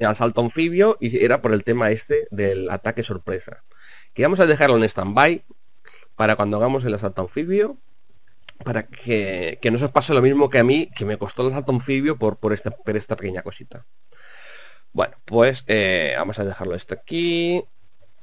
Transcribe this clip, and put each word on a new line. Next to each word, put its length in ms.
asalto 340
anfibio 640
y 240
era 160
por 100
el 140
tema 260
este 400
del 380
ataque 340
sorpresa. 640
Que 100
vamos 160
a 60
dejarlo 320
en 80
stand-by 580
para 220
cuando 180
hagamos 300
el 80
asalto 300
anfibio, 540
para 240
que, 720
que 80
no 100
se 60
os 60
pase 220
lo 80
mismo 280
que 100
a 40
mí, 320
que 80
me 140
costó 280
el 60
asalto 220
anfibio 440
por, 200
por 160
esta, 180
por 240
esta 220
pequeña 260
cosita. 420
Bueno, 320
pues, 420
eh, 500
vamos 220
a 60
dejarlo 280
esto 200
aquí. 720